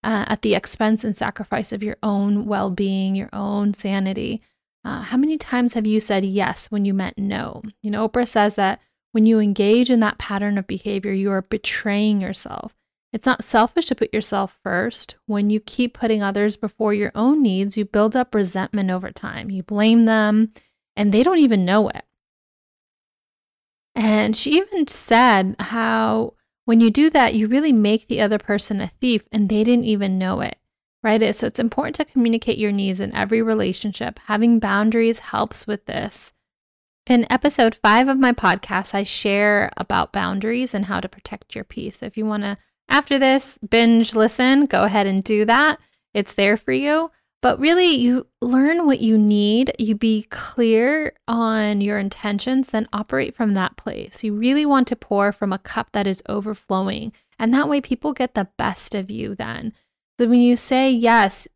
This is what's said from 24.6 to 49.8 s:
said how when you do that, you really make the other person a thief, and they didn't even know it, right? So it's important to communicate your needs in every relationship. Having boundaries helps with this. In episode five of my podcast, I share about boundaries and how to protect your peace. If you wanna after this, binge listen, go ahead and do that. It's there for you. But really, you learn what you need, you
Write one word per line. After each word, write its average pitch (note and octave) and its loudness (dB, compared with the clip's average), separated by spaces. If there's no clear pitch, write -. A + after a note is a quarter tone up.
said A3 2
how A3 -2
when A3+ 6
you A3+ 6
do D4 4
that, B3+ 4
you G#3+ 0
really C#4+ 2
make G#3+ 2
the - -2
other G#3 2
person G3+ -4
a F3 -8
thief, A#3+ -2
and G#3 0
they G#3+ 0
didn't A#3+ 2
even G3+ 0
know F#3 -2
it, - -8
right? G#3+ 2
So A3+ -4
it's G#3+ -6
important A#3+ -4
to D#4 -4
communicate A#3 0
your G#3 -2
needs G3 -2
in G3 -8
every G#3+ 0
relationship. G#3+ -4
Having A3+ 4
boundaries A3 0
helps - -6
with G#3 -8
this. - -8
In A#3+ 4
episode B3+ 2
five A#3 4
of C4+ 0
my B3+ 4
podcast, F#3+ -2
I G3+ -2
share G#3 0
about - -2
boundaries G#3 -4
and G3 -4
how F#3+ -4
to F#3 -10
protect - -16
your - -10
peace. - -12
If - -10
you G#3+ -4
wanna G3+ -4
after C#4+ 0
this, C4 2
binge A#3 4
listen, B3+ 4
go F#3+ 0
ahead G3+ 0
and F#3+ 0
do G#3+ 0
that. C#4+ 2
It's G3+ -4
there G3+ 2
for - -6
you. D4 0
But B3 2
really, E4+ 4
you B3+ 2
learn C#4 2
what C#4 2
you A3 4
need, G#3 2
you A3 -2